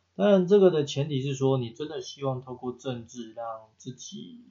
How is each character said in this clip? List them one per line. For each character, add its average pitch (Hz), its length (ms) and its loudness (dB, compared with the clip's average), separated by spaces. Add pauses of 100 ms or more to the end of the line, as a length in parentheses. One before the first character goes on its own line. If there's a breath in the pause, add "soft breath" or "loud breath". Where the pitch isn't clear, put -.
(160)
当 202 140 4
然 190 160 6
这 208 120 6
个 190 120 8
的 151 140 0
前 139 240 -4
提 131 140 -2
是 139 100 -4
说， 135 240 2
你 120 140 -2
真 151 180 -10
的 143 140 -10
希 - 220 -14
望 127 180 -4
透 127 120 -14
过 123 200 -10
政 120 320 -10
治 113 260 -16
让 117 140 -12 (320)
自 - 160 -14
己， - 560 -18